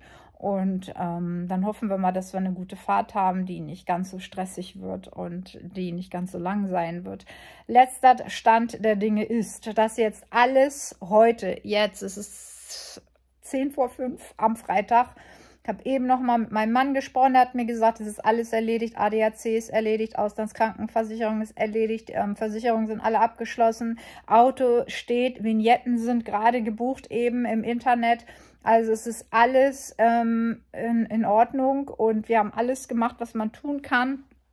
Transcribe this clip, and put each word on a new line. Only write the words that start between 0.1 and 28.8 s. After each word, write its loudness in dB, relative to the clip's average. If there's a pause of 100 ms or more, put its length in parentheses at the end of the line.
Und, -4
ähm, -6
dann -2
hoffen -4
wir -2
mal, 0
dass -6
wir -6
eine -2
gute -10
Fahrt -2
haben, 0
die -10
nicht -14
ganz -4
so -14
stressig -12
wird -10
und -12
die -8
nicht -10
ganz -6
so -10
lang -4
sein -4
wird. -14 (400)
Letzter 6
Stand 2
der 4
Dinge 0
ist, -4
dass 2
jetzt -2
alles 2
heute, 4
jetzt, 0
es -10
ist -16 (380)
zehn -4
vor 0
fünf -8
am 2
Freitag, 0 (480)
ich -12
habe -6
eben 0
noch 2
mal 2
mit -4
meinem 0
Mann 2
gesprochen, 2
der 6
hat 0
mir -2
gesagt, 0
es -8
ist -10
alles 0
erledigt, -2
A 0
D 0
A 0
C -4
ist -6
erledigt, -2
Auslandskrankenversicherung -4
ist -12
erledigt, -2
ähm, -2
Versicherungen -2
sind -6
alle 0
abgeschlossen, 0 (280)
Auto 4
steht, -2
Vignetten 2
sind -2
gerade 2
gebucht -4
eben -2
im -2
Internet. 0 (380)
Also 4